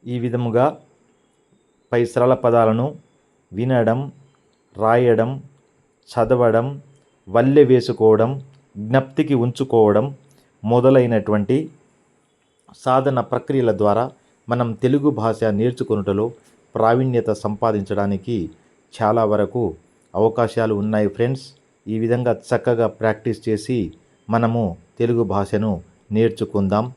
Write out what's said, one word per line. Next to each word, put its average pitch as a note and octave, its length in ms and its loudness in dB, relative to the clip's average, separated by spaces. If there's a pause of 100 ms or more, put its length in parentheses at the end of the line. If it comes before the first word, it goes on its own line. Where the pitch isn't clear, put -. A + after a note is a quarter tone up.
ఈ B2 200 -6
విధముగా B2 520 0 (1120)
పై A#2+ 200 2
సరళ B2+ 220 2 (100)
పదాలను A#2 400 2 (720)
వినడం, B2 560 0 (720)
రాయడం, A#2 480 2 (800)
చదవడం, A#2+ 680 0 (540)
వల్లె C3+ 360 4
వేసుకోవడం, A#2 720 2 (460)
జ్ఞప్తికి C3+ 460 -2 (100)
ఉంచుకోవడం A#2+ 720 2 (560)
మొదలైనటువంటి A#2+ 1000 2 (1120)
సాధన C3 360 0 (120)
ప్రక్రియల B2+ 400 0 (100)
ద్వారా G#2 220 2 (480)
మనం A#2+ 200 -2 (120)
తెలుగు C#3 260 2 (120)
భాష A2+ 220 -2 (160)
నేర్చుకొనుటలో A2 640 -2 (500)
ప్రావీణ్యత A#2 540 0 (140)
సంపాదించడానికి G2+ 1040 -4 (500)
చాలా A2 320 2
వరకు G#2 440 -2 (440)
అవకాశాలు A2+ 640 0
ఉన్నాయి G#2+ 340 0
ఫ్రెండ్స్. C3 320 -4 (380)
ఈ A2 180 -6
విధంగా A#2+ 280 0 (180)
చక్కగా A#2 360 0 (140)
ప్రాక్టీస్ A2 480 -4
చేసి A2+ 320 -4 (480)
మనము A2+ 480 -2 (240)
తెలుగు A#2 240 0 (100)
భాషను G2+ 480 -2 (340)
నేర్చుకుందాం. G#2+ 680 -2 (100)